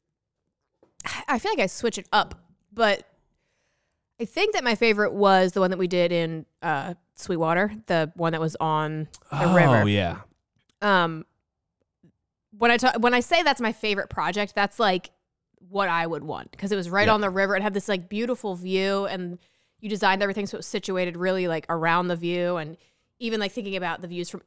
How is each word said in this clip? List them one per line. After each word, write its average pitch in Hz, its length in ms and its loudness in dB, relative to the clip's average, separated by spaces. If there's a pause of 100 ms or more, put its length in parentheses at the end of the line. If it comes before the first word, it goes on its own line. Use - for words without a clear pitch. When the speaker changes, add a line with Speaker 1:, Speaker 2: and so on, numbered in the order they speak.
(1300)
Speaker 1:
I 269 100 0
feel 403 140 -4
like 330 80 0
I 196 60 2
switch - 320 -4
it 190 140 -14
up, - 220 2 (380)
but 208 340 0 (1120)
I 233 40 -4
think 415 300 -2
that 330 100 -2
my 233 100 2
favorite 208 380 2
was 190 400 4
the 202 80 0
one 185 100 4
that 185 80 -2
we 185 80 0
did 175 240 2
in, 165 360 -2 (160)
uh, 160 320 -4 (200)
Sweetwater, 170 580 0 (140)
the 160 300 0
one 165 160 0
that 160 80 -2
was 160 180 -2
on 156 480 -2 (240)
the 143 200 -2
Speaker 2:
Oh, 180 40 4
Speaker 1:
river. 127 340 6
Speaker 2:
yeah. 92 280 2 (640)
Speaker 1:
Um, 170 460 2 (1300)
when 233 140 4
I 240 40 4
ta-, 240 220 2
when 240 160 4
I 247 60 4
say 339 240 2
that's 277 160 2
my 226 120 -2
favorite 202 380 -4
project, 185 460 -4
that's, 202 240 0
like, 190 300 2 (580)
what 196 200 0
I 170 200 0
would 151 160 -6
want, - 340 -12
'cause 196 140 -4
it 208 40 0
was 175 140 -4
right 202 160 4
Speaker 2:
Yeah. 220 80 6
Speaker 1:
on 208 60 2
the 202 100 0
river. 196 240 2
It 190 80 0
had 208 100 -2
this, 196 160 -4
like, 185 200 -2
beautiful 220 480 -4
view, 190 500 0
and 180 320 -8 (400)
you 214 100 -12
designed 196 360 2
everything 202 240 -2
so - 80 -10
it - 20 -8
was - 80 -10
situated 180 500 -4
really, 185 300 -2
like, 165 220 -4
around 170 400 0
the 175 80 -2
view, 175 400 -2
and 160 200 -8 (420)
even, 226 200 -4
like, 202 140 -4
thinking 196 240 -8
about 175 260 -6
the 175 60 -12
views 175 200 -8
from - 180 -14